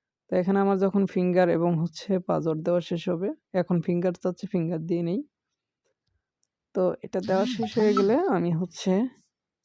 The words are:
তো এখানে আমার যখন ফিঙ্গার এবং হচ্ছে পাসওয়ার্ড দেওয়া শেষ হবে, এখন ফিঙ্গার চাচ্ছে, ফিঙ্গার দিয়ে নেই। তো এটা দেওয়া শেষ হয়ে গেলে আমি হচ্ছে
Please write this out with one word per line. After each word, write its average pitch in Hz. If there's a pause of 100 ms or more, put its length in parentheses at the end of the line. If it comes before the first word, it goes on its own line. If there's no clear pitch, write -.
(280)
তো -
এখানে 185
আমার 196
যখন 196
ফিঙ্গার 180
এবং 170
হচ্ছে 175
পাসওয়ার্ড 160
দেওয়া 175
শেষ 170
হবে, 180 (200)
এখন 175
ফিঙ্গার 175
চাচ্ছে, 180
ফিঙ্গার 170
দিয়ে 170
নেই। 180 (1500)
তো 185
এটা -
দেওয়া 190
শেষ 226
হয়ে 214
গেলে 202
আমি 190
হচ্ছে 185 (580)